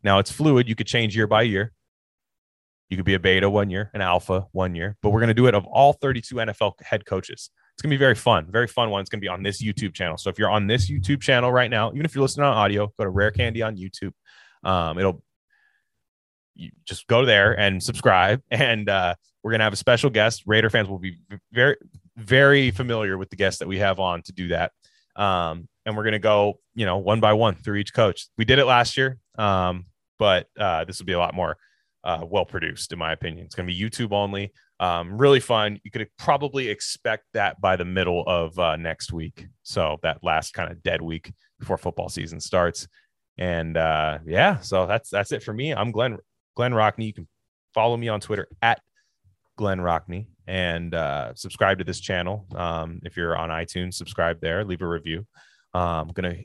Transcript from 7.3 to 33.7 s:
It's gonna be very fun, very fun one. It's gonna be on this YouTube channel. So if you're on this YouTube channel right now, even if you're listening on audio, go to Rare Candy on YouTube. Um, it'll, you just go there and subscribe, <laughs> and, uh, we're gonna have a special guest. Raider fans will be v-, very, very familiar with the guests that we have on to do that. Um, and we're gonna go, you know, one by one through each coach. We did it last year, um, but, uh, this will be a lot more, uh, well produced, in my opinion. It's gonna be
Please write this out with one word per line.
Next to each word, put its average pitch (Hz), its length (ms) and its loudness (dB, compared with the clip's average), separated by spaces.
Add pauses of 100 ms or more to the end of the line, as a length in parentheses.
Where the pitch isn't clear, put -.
It's - 80 -18
gonna 147 120 0
be 135 40 2
very 135 180 6
fun, 90 360 2
very 113 160 2
fun 117 220 -2
one. 101 100 -2
It's 95 100 -8
gonna 107 120 -8
be 98 80 -6
on 92 140 -8
this 98 200 -4
YouTube 104 300 -4
channel. 82 240 -6
So - 120 -4
if - 80 -8
you're 104 120 2
on 101 180 2
this 123 240 2
YouTube 139 300 -2
channel 123 320 4
right 123 160 4
now, 113 240 0
even 151 100 -6
if 160 100 -4
you're 139 80 0
listening 143 260 2
on 131 60 4
audio, 104 440 2
go 110 80 -2
to 95 40 -2
Rare 101 220 2
Candy 113 300 -2
on 110 160 -4
YouTube. 95 340 -10 (540)
Um, 87 340 0
it'll, 95 240 0 (1300)
you - 180 -16 (120)
just - 240 -14
go 120 160 6
there 107 340 6
and 98 240 0
subscribe, 104 640 4
<laughs> - 60 -8
and, 113 380 0
uh, 90 260 0 (260)
we're 113 100 -4
gonna 110 120 2
have 107 100 2
a 101 40 -6
special 123 320 4
guest. 110 360 2
Raider 110 240 4
fans 110 200 0
will 95 100 -8
be 87 180 -10 (120)
v-, 101 80 -14 (160)
very, 127 240 4 (400)
very 131 540 6
familiar 110 460 -2
with 95 120 -8
the 95 80 -16
guests 95 220 0
that 87 100 -8
we 95 100 -2
have 98 220 2
on 87 220 -2
to 95 100 -20
do 90 160 -8
that. 85 240 -2 (420)
Um, 87 540 -2 (160)
and 107 100 -4
we're 107 80 -4
gonna 107 160 0
go, 104 400 2 (160)
you 113 100 -2
know, 92 120 0
one 104 240 2
by 107 100 6
one 107 240 4
through 101 220 -6
each 101 160 -6
coach. 107 340 2 (100)
We 113 60 -2
did 127 160 6
it 135 60 6
last 120 320 4
year, 131 200 -2 (200)
um, 92 480 0 (340)
but, 95 280 2 (120)
uh, 85 240 0
this 87 160 -12
will 87 60 -14
be 92 80 -2
a 87 60 0
lot 87 140 0
more, 82 240 -4 (460)
uh, 85 240 -4
well 92 180 0
produced, 82 480 -8
in 85 60 -12
my 80 120 -4
opinion. 85 340 -10
It's - 100 -20
gonna 90 120 -8
be 90 120 -8